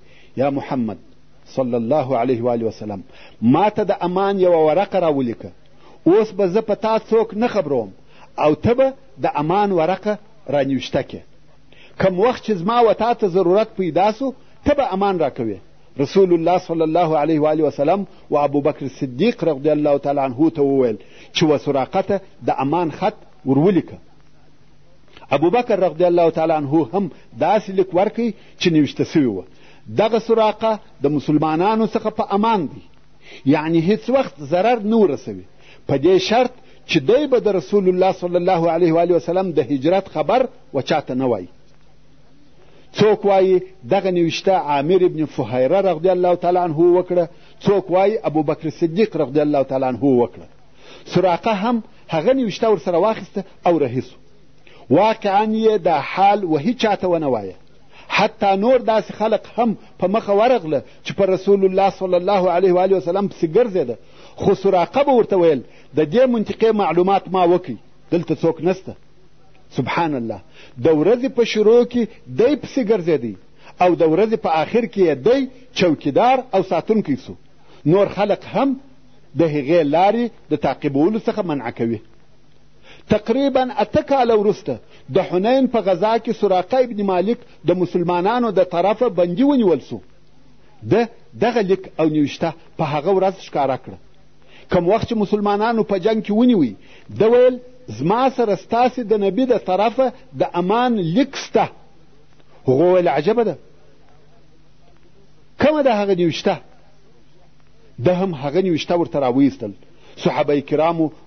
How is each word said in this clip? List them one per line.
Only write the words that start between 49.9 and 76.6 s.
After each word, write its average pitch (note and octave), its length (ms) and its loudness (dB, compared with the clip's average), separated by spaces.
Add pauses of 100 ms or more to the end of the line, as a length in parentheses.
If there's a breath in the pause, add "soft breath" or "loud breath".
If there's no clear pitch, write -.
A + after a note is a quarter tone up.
وکړه. A#2+ 460 0 (580 loud breath)
سراقه F3+ 480 0
هم A3 300 -2 (260 soft breath)
هغه E3 240 0
نوشته A3+ 360 -2
ورسره F#3 280 0
واخیسته G3+ 460 -2 (220 soft breath)
او F3 120 2
رهي B2+ 240 -2
سو. - 140 -12 (760 loud breath)
واقعاً G#3 560 2
یې A3 320 2
دا D#3+ 220 0
حال G3 460 2
وهي D#3 280 0
چاته G3+ 340 -2
ونه E3 200 0
وایه. G#2 280 -4 (520 loud breath)
حتی G#3 480 0
نور A#3+ 240 2
داسې G#3+ 320 -2
خلق G#3+ 300 -2 (160)
هم A3 200 0 (220 loud breath)
په F3+ 80 0
مخه G#3 260 -2
ورغله G3 480 2 (240 soft breath)
چې - 80 -10
په G3 120 0
رسول F#3+ 400 2
الله F#3+ 240 4
صلی F3+ 260 -4
الله F#3 360 2
علیه F3+ 220 4
و F3+ 60 4
آله F#3+ 180 2
وسلم F#3 300 -2
پسې - 280 -4
ګرځېده، F#3 400 0 (400 loud breath)
خو F#3+ 200 0
سراقه F#3+ 480 0
به C#4+ 80 0
ورته G3+ 260 2
ویل، D#3+ 240 4 (340 soft breath)
«د D3+ 160 0
دې B3 140 4
منطقې A3+ 460 0
معلومات F#3 560 0
ما F3+ 180 2
وکړئ، E3+ 300 0 (360)
دلته E3 240 -2
څوک E3 260 -2
نسته.» F3 320 -4 (840)
سبحان D3+ 380 -2
الله، A2+ 240 -6 (460 loud breath)
د - 20 4
ورځې F#3+ 500 2
په A#3+ 80 2
شروع G#3+ 380 4
کې A#3+ 240 -4 (200 loud breath)
دی G#3+ 340 0
پسې - 280 -6
ګرځېدی D#3 460 -2 (460 loud breath)
او F3+ 140 4
د D#3 80 2
ورځې F#3+ 420 2
په F#3+ 40 -2
آخر D#3+ 360 0
کې - 220 -2
یې D3 80 2 (120)
دی C4 200 2 (260 loud breath)
چوکیدار F3+ 640 2 (160)
او F#3+ 100 2